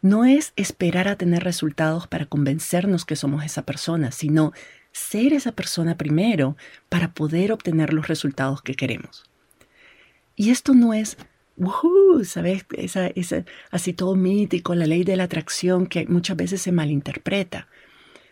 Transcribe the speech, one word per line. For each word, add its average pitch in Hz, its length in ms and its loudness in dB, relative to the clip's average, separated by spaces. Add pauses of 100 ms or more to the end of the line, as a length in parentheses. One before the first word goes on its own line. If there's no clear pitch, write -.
No 208 220 4
es 277 320 4
esperar 180 540 -2
a 202 80 -2
tener 175 260 2
resultados 165 640 -2
para 160 180 -6
convencernos 165 800 0
que 151 140 -4
somos 147 260 -4
esa - 200 -8
persona, 151 480 -4
sino 156 420 0 (400)
ser 247 400 0
esa 269 180 0
persona 170 460 -4
primero 151 580 0 (320)
para 170 260 -2
poder 165 380 0
obtener 160 420 0
los 156 140 -2
resultados 139 540 -4
que 135 140 -8
queremos. - 480 -8 (1120)
Y 208 160 2
esto 262 220 2
no 240 200 8
es, 214 240 -4 (400)
"Woohoo", 339 680 4
¿sabes? 175 420 -4 (120)
Esa, 185 300 -4
esa, - 360 -4 (280)
así 180 220 -4
todo 185 220 -2
mítico, 185 600 0
la 170 100 2
ley 170 180 2
de 185 140 0
la 185 60 0
atracción 180 640 -2
que 165 180 -4
muchas 175 320 0
veces 180 240 -4
se 190 100 -4
malinterpreta, 156 960 -2 (640)